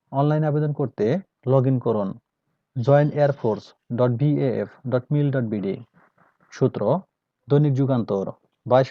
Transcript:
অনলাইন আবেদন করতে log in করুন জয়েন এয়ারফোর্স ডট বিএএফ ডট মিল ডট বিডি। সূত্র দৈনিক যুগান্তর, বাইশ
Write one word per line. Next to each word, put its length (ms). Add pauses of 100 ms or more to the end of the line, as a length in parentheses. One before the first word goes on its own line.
(100)
অনলাইন 340
আবেদন 280
করতে 340 (400)
log 240
in 80
করুন 300 (720)
জয়েন 300
এয়ারফোর্স 540 (280)
ডট 180
বিএএফ 580 (200)
ডট 220
মিল 200
ডট 220
বিডি। 240 (720)
সূত্র 300 (680)
দৈনিক 240
যুগান্তর, 540 (400)
বাইশ 240